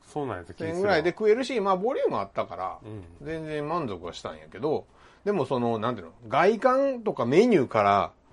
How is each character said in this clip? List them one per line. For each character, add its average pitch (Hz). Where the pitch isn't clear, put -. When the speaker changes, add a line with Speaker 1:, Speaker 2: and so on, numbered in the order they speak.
Speaker 1:
そ 151
う 139
な 113
ん -
や 87
っ -
た 92
気 -
が -
す -
る 160
わ。 165
Speaker 2:
千 180
ぐ 202
ら 185
い 156
で 175
食 214
え 214
る 262
し、 247
ま 196
あ、 185
ボ 220
リ 523
ュ 554
ー -
ム 120
あ 101
っ 95
た 104
か 92
ら、 87
Speaker 1:
う 107
ん。 107
Speaker 2:
全 160
然 151
満 160
足 90
は 82
し -
た 90
ん 80
や 78
け 95
ど、 127
で 202
も 165
そ 131
の、 117
な 117
ん 120
て 101
い -
う -
の、 -
外 175
観 262
と 208
か 127
メ 165
ニ 220
ュ 135
ー 113
か 110
ら 101